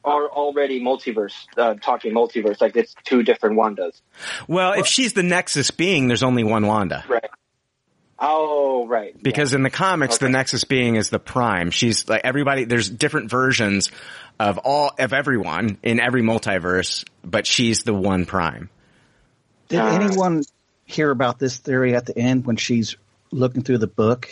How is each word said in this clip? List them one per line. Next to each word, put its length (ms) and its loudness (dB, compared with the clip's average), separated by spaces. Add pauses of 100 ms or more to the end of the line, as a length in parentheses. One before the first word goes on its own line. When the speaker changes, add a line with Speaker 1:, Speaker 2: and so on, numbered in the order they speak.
Speaker 1:
Or 260 0
already 520 -2
multiverse, 520 -2 (240)
uh, 180 2
talking 380 -2
multiverse, 480 0
like, 140 2
it's 280 0
two 200 2
different 340 2
Wandas. 440 -2 (460)
Speaker 2:
Well, 240 2
if 60 0
Speaker 1:
Well 80 0
Speaker 2:
she's 280 0
the 100 0
Nexus 480 0
being, 360 2
there's 160 2
only 200 2
one 240 2
Wanda. 400 0
Speaker 1:
Right. 220 -2 (880)
Oh, 680 0
right. 340 -4
Speaker 2:
Because 300 0
Speaker 1:
Yeah. 60 0
Speaker 2:
in 60 2
the 60 0
comics, 480 0
the 80 0
Speaker 1:
Okay. 80 2
Speaker 2:
Nexus 300 0
being 320 2
is 140 0
the 100 -2
Prime. 520 0
She's, 360 0
like, 160 0
everybody, 420 0
there's 240 0
different 400 -2
versions 640 0 (480)
of 200 2
all, 400 2
of 140 0
everyone 680 0
in 160 2
every 220 2
multiverse, 840 0 (180)
but 240 -2
she's 360 0
the 100 -2
one 320 0
Prime. 440 -4 (1000)
Speaker 3:
Did 100 0
Speaker 1:
Uh, 80 2 (120)
Speaker 3:
anyone 440 2 (420)
hear 240 0
about 300 0
this 180 -2
theory 380 0
at 100 0
the 120 -8
end 280 0
when 120 -2
she's 400 -2 (340)
looking 320 -2
through 160 0
the 80 0
book? 440 0